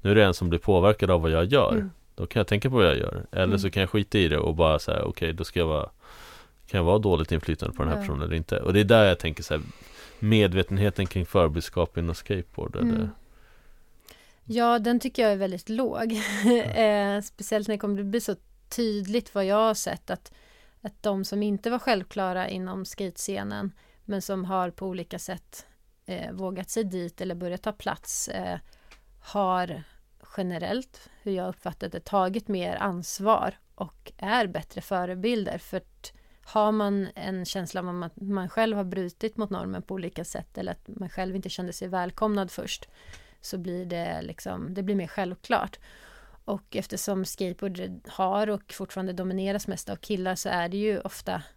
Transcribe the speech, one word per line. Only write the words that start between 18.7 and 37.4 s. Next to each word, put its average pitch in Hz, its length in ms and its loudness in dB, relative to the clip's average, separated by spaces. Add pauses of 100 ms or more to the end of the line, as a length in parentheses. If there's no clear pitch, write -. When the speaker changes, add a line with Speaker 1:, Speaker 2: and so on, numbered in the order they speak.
Speaker 2:
vad 196 100 2
jag 196 120 4
har 220 180 4
sett, - 360 -6
att, - 220 -8 (500)
att - 200 -12
de 190 220 0
som 202 180 -2
inte 208 280 0
var 240 80 0
självklara 190 680 -2
inom 185 360 -6
skatescenen, 196 880 -6 (320)
men 196 180 -4
som 190 220 -4
har 185 260 -2
på 190 160 -10
olika 185 320 -8
sätt, - 480 -12 (400)
eh, 180 260 -8
vågat 185 380 -8
sig 220 140 -2
dit 180 360 -6
eller 185 140 -6
börjat 175 280 -8
ta 214 100 -4
plats, - 560 -8
eh, 185 300 -6 (600)
har 180 640 -2 (540)
generellt, 180 720 -6 (140)
hur 202 100 -4
jag 185 160 -2
uppfattat 180 440 -8
det, 170 80 -8
tagit 196 480 0
mer 180 280 -2
ansvar 190 800 0 (200)
och - 440 -12
är 214 280 0
bättre 180 340 -8
förebilder. 185 800 -2
För - 180 -10
att - 360 -12 (320)
har 214 280 2
man 202 420 0
en 190 300 -6